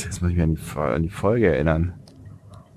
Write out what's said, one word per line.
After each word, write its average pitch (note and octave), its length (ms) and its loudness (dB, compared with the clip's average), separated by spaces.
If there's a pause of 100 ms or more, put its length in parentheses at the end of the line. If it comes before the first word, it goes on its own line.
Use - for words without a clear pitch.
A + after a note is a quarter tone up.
jetzt E2+ 180 -8
muss F2 100 2
ich F2 60 0
mich E2 60 4
an D#2+ 80 2
die D#2 100 -2
Fo-, - 180 -10
an D2 240 0
die D#2+ 60 -2
Folge G#2+ 380 2
erinnern. D#2+ 460 2 (840)